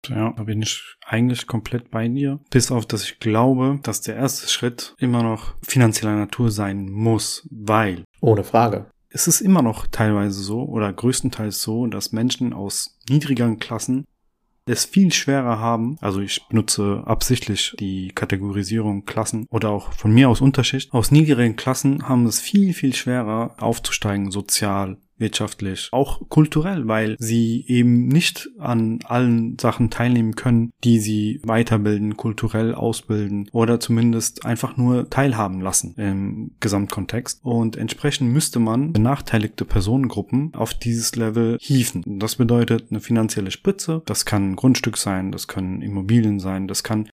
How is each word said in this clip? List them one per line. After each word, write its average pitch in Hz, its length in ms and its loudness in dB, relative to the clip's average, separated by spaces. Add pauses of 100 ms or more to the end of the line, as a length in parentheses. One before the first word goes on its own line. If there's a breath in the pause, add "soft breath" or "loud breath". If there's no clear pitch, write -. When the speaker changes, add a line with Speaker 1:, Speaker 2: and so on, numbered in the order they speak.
Speaker 1:
Ja, 113 300 -4
da 113 60 -8
bin 107 180 -2
ich - 340 -8 (120)
eigentlich 120 400 0
komplett 120 420 -6
bei 113 180 -2
dir. 139 320 -2 (120)
Bis 127 200 4
auf, 117 140 0
dass 107 200 -4
ich - 140 -12
glaube, 127 640 2
dass - 200 -6
der 107 140 -8
erste 131 320 -2
Schritt - 520 -4
immer 120 240 2
noch 113 400 -2
finanzieller 110 520 2
Natur 107 360 0
sein 98 400 -6
muss, 110 580 -2
weil 107 540 -2 (180)
Speaker 2:
Ohne 104 220 4
Frage. 107 420 2 (240)
Speaker 1:
es - 180 -2
ist 170 140 2
immer 190 220 4
noch 110 240 0
teilweise 101 560 0
so 107 180 -6
oder 110 320 -4
größtenteils 113 680 -2
so, 117 260 -2
dass 101 240 -6
Menschen 120 420 0
aus - 460 -8 (100)
niedrigeren 123 480 2
Klassen 127 480 -4 (600)
es - 180 -2
viel 190 260 4
schwerer 123 480 0
haben, 117 420 -2
also 98 200 -2
ich - 280 -6
benutze 104 560 0
absichtlich - 720 -2
die 95 340 -6
Kategorisierung 101 920 -2
Klassen 110 440 -4
oder 110 200 -2
auch 104 240 -4
von 107 200 2
mir 127 160 8
aus 113 120 4
Unterschicht, 135 520 2
aus 117 160 2
niedrigeren 131 460 6
Klassen 135 520 -2
haben 123 200 4
es 110 120 0
viel, 196 340 2
viel 135 200 -2
schwerer 117 680 -4
aufzusteigen, 101 720 -2
sozial, 98 680 -2 (200)
wirtschaftlich, 101 760 -4
auch - 340 0
kulturell, 156 640 2
weil 110 300 0
sie 113 500 0
eben 123 400 6
nicht - 400 2 (100)
an 117 460 0
allen 117 520 2
Sachen 117 320 0
teilnehmen 117 460 2
können, 117 360 2 (120)
die 117 160 6
sie 107 460 -2
weiterbilden, 107 720 0
kulturell 113 580 -2
ausbilden 104 800 -2
oder 117 260 2
zumindest 117 680 0
einfach 120 300 -4
nur 123 340 2
teilhaben 110 520 0
lassen - 340 -4
im 101 640 -4
Gesamtkontext. 101 840 -4
Und 117 320 0
entsprechend 123 560 -2
müsste 147 260 2
man 117 320 2
benachteiligte 110 720 0
Personengruppen 131 880 0
auf - 200 -4
dieses 117 420 -2
Level 113 460 0
hieven. 123 420 0 (160)
Das 110 160 -4
bedeutet 117 540 2
eine 110 100 -4
finanzielle 107 520 0
Spritze, 165 540 -2
das - 200 -4
kann 98 260 0
ein 95 60 -2
Grundstück 123 400 2
sein, 95 340 -2
das - 160 -10
können 95 340 -6
Immobilien 101 600 2
sein, 95 260 -4
das 95 160 -6
kann 107 320 -2